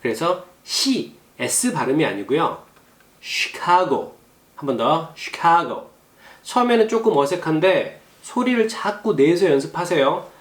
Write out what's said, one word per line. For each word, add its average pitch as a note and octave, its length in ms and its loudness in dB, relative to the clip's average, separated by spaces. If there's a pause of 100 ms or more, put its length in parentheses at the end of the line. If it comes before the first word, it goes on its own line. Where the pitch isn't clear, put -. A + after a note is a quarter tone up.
그래서 E3 440 -2 (200)
시, - 520 -4 (220)
S A3+ 340 -2
발음이 D3 320 0
아니고요. A#2 600 -2 (560)
시카고. - 960 -2 (400)
한 - 100 -12
번 C3+ 100 0
더. D3 400 0
시카고. - 760 0 (520)
처음에는 A#3+ 460 2
조금 A3 280 0
어색한데 D#3+ 840 0 (220)
소리를 B3 460 0
자꾸 G#3 480 -4
내서 E3+ 340 4
연습하세요. D#3 760 0 (120)